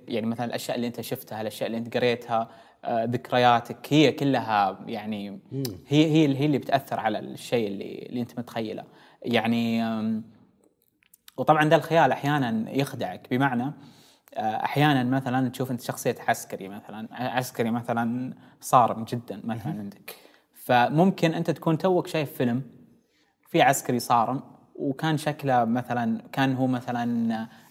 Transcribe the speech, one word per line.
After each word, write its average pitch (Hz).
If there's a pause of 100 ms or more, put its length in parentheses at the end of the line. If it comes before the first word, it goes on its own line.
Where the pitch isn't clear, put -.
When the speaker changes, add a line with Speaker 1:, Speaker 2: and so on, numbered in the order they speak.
Speaker 1:
يعني 113
مثلًا 117
الأشياء 120
اللي 120
أنت 117
شفتها، 110
الأشياء 107
اللي 113
أنت 117
قريتها، 117 (360)
آه، 117
ذكرياتك، 120 (120)
هي 156
كلها 110
يعني 107
Speaker 2:
مم. 123 (260)
Speaker 1:
هي، 151
هي 160
ال-، 139
هي 139
اللي 143
بتأثر -
على 107
الشيء 104
اللي، 101
اللي 123
أنت -
متخيله. 113 (380)
يعني، 117
آم، 110 (1120)
وطبعًا 151
ده 156
الخيال 156
أحيانًا 120
يخدعك، 117
بمعنى، 131 (600)
آه، -
أحيانًا 131
مثلًا 127
تشوف 123
أنت 120
شخصية - (140)
عسكري 98
مثلًا، 107
ع-، 123
عسكري 127
مثلًا 120 (260)
صارم 113
جدًا 110
مثلًا 117
Speaker 2:
مهم. 208
Speaker 1:
عندك، - (380)
فممكن 156
أنت 165
تكون 160
توك 185
شايف 151
فيلم 123 (840)
في 160
عسكري 131
صارم، 120 (340)
وكان 147
شكله 135
مثلًا، 117 (100)
كان 135
هو 131
مثلًا 120 (240)